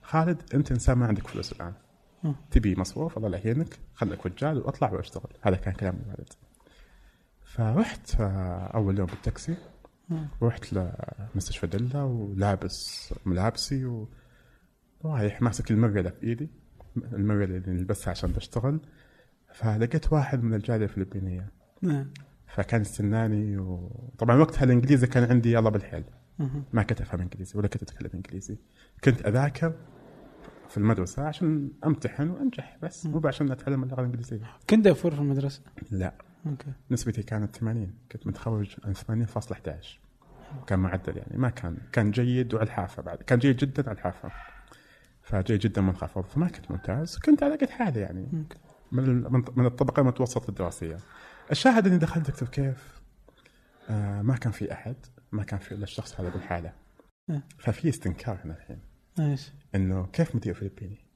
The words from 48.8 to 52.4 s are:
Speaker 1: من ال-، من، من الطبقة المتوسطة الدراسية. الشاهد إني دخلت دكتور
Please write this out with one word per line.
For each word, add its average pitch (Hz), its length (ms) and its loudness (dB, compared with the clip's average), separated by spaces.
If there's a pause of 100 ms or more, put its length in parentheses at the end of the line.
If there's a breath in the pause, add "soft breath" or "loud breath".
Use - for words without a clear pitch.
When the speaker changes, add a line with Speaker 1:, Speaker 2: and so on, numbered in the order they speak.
Speaker 1:
من 127 120 0
ال-، 123 300 2
من، 123 100 4 (120)
من 127 100 4
الطبقة 123 340 2
المتوسطة 127 500 2
الدراسية. 85 480 -6 (540 loud breath)
الشاهد 226 360 6
إني 180 100 6
دخلت 160 340 0
دكتور 123 180 -4